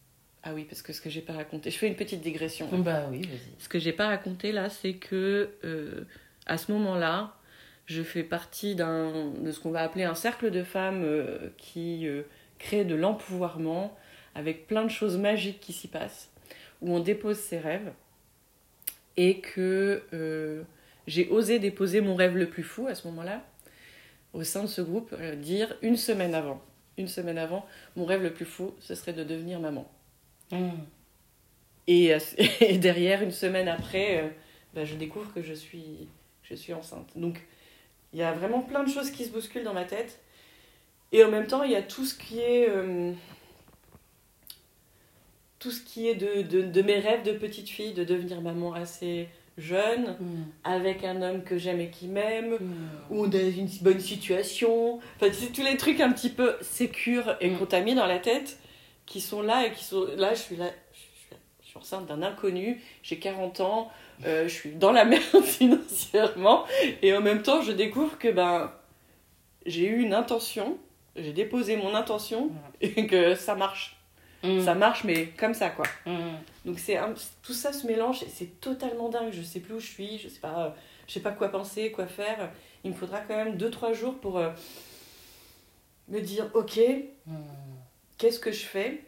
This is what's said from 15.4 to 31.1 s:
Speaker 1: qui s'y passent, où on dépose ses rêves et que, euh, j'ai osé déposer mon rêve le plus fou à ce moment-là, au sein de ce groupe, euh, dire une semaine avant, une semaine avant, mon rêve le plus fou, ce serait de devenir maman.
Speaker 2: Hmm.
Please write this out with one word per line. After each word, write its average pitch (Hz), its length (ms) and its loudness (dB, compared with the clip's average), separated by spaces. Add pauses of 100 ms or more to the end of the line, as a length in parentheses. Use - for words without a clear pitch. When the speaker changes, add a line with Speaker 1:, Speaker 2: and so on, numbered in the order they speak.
Speaker 1:
qui - 120 -14
s'y - 160 -12
passent, - 420 -12 (500)
où 175 140 -2
on 175 60 2
dépose 208 380 -2
ses - 200 -8
rêves 165 340 -6 (1200)
et 185 240 4
que, 190 640 0 (100)
euh, 156 500 -6 (440)
j'ai 160 220 0
osé 220 300 4
déposer 196 420 0
mon 196 140 2
rêve 180 220 4
le 175 120 2
plus 165 140 -8
fou 220 240 -8
à 262 80 -4
ce - 140 -14
moment-là, 175 360 -10 (880)
au 160 120 -6
sein 196 180 -4
de 214 60 -2
ce 190 140 -4
groupe, 180 360 -4
euh, 160 160 -8
dire 180 480 -2
une 226 140 4
semaine 190 380 0
avant, 143 280 -4 (360)
une 190 100 -4
semaine 175 300 -6
avant, 170 280 -4 (300)
mon 180 80 -2
rêve 190 180 2
le 170 100 -2
plus 170 120 -10
fou, 185 360 -10
ce - 140 -12
serait 170 180 -10
de 160 120 -6
devenir 165 360 -6
maman. 151 300 -6 (600)
Speaker 2:
Hmm. 180 200 -2 (1160)